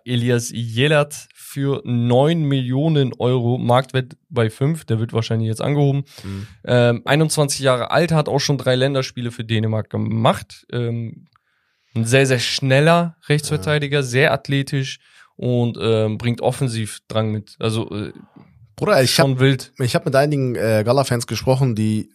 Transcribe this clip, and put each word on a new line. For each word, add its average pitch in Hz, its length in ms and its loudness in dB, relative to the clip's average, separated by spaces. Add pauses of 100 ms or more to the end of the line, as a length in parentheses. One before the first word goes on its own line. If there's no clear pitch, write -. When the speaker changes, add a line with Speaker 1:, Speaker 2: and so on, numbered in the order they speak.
Speaker 1:
Elias 120 480 0
Jelat 139 840 -2
für 139 500 -6
neun 123 600 2
Millionen 139 760 0
Euro, 123 400 0
Marktwert 127 580 0 (120)
bei 117 200 0
fünf, 156 340 -2
der 113 160 -2
wird 117 140 -4
wahrscheinlich 113 340 -2
jetzt 110 140 -4
angehoben. 139 440 0 (180)
Speaker 2:
Mhm. 98 240 -10 (180)
Speaker 1:
Ähm, 120 400 2
einundzwanzig 147 540 0
Jahre 127 320 0
alt, 160 200 2
hat 156 160 2
auch 131 120 0
schon 139 180 0
drei 127 180 0
Länderspiele 127 540 -2
für 117 140 -10
Dänemark 110 480 -2
gemacht. 113 800 -2
Ähm, 117 560 -8 (640)
ein 113 120 0
sehr, 135 200 4
sehr 131 140 2
schneller 156 760 2 (140)
Rechtsverteidiger, 147 720 -2
Speaker 2:
Ja. 139 40 0
Speaker 1:
sehr 131 300 2
athletisch 139 640 -4 (380)
und, 120 440 0
ähm, 110 380 0
bringt 120 240 -2
Offensivdrang 113 880 -4
mit. 104 280 -8
Also, 110 320 -2
äh, 98 200 -8 (640)
Speaker 2:
Bruder, 156 280 2
ich 120 100 2
Speaker 1:
schon 139 200 4
Speaker 2:
hab, 127 60 -2
Speaker 1:
wild. 135 380 2
Speaker 2:
ich 123 160 -2
hab 170 100 0
mit 139 120 -2
einigen, 135 400 2
äh, 107 280 2
Gala-Fans 123 440 0
gesprochen, 127 480 0
die 110 400 0